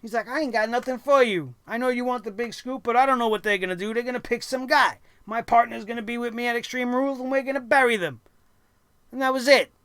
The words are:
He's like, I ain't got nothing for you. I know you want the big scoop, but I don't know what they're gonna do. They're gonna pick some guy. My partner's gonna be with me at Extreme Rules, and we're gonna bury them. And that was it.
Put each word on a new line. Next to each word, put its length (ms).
He's 100
like, 160
I 120
ain't 120
got 160
nothing 300
for 240
you. 320
I 120
know 100
you 160
want 200
the 60
big 240
scoop, 280
but 140
I 100
don't 120
know 100
what 140
they're 160
gonna 160
do. 180
They're 100
gonna 180
pick 220
some 240
guy. 320
My 180
partner's 420
gonna 180
be 160
with 160
me 120
at 100
Extreme 380
Rules, 240
and 120
we're 120
gonna 180
bury 360
them. 240
And 120
that 100
was 160
it. 240